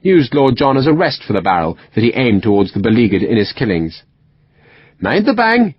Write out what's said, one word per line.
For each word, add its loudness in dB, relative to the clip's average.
used 2
Lord 2
John 0
as 0
a 2
rest -2
for -8
the -2
barrel -2
that 0
he 2
aimed 0
towards 0
the -6
beleaguered 0
Inniskillings. -4
Mind 0
the 0
bang 0